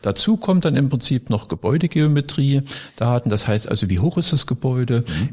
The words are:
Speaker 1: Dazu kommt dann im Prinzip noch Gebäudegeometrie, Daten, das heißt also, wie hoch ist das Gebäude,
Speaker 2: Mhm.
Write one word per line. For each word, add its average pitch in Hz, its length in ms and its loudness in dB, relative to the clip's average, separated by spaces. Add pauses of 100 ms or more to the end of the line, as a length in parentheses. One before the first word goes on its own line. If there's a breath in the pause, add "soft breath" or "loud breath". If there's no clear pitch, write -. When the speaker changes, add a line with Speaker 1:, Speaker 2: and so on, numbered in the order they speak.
Speaker 1:
Dazu 202 360 0
kommt 185 260 2
dann 156 140 2
im 143 100 2
Prinzip 135 420 -2
noch 104 200 -4
Gebäudegeometrie, 143 1120 0 (340 loud breath)
Daten, 120 340 0
das 107 160 0
heißt 107 220 0
also, 101 220 -2
wie 92 100 2
hoch 170 200 0
ist - 120 0
das 147 140 2
Gebäude, 127 540 0
Speaker 2:
Mhm. 87 340 -2